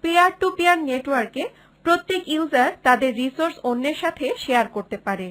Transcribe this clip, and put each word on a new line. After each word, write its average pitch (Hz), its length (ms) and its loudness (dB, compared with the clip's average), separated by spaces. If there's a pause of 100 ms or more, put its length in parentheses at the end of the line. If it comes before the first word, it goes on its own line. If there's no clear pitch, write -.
peer 349 240 4 (120)
to 370 60 2 (100)
peer 349 200 4 (140)
নেটওয়ার্কে 254 540 -4 (400)
প্রত্যেক 349 440 0
ইউজার 302 420 2 (120)
তাদের 254 340 4
রিসোর্স 269 400 -2 (140)
অন্যের 262 320 -2
সাথে 330 240 -4 (180)
শেয়ার 240 240 2
করতে 202 280 -8 (100)
পারে। 190 240 -6